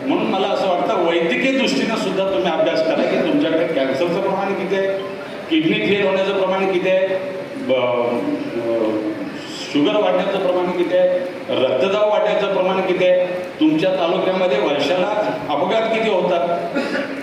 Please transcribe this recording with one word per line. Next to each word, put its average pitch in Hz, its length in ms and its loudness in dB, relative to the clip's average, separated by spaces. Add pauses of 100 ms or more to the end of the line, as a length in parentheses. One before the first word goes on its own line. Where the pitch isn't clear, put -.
म्हणून - 180 0
मला 202 220 0
असं 202 200 0
वाटतं 175 380 0
वैद्यकीय 170 520 0
दृष्टीनं 220 380 0
सुद्धा 190 280 -2
तुम्ही 185 280 0
अभ्यास 160 340 2
करा - 160 0
की - 280 0
तुमच्याकडे 160 360 2
कॅन्सरचं 151 540 0
प्रमाण 196 340 -2
किती 185 200 -2
आहे, 190 140 0 (640)
किडनी 180 360 2
फेल 202 200 2
होण्याचं 190 320 0
प्रमाण 190 340 0
किती 185 160 0
आहे, 185 180 4 (500)
ब-, 123 540 0 (440)
अ, 113 360 0 (840)
शुगर 214 280 2
वाढण्याचं 185 380 0
प्रमाण 180 320 0
किती 180 260 0
आहे, 180 220 4 (300)
रक्तदाब 208 640 2
वाढण्याचं - 420 0
प्रमाण 185 260 0
किती 180 240 0
आहे, 180 220 4 (340)
तुमच्या 156 300 4
तालुक्यामध्ये 185 720 2
वर्षाला 180 800 0 (100)
अपघात 196 340 0
किती 220 280 0
होतात, 175 640 0 (460)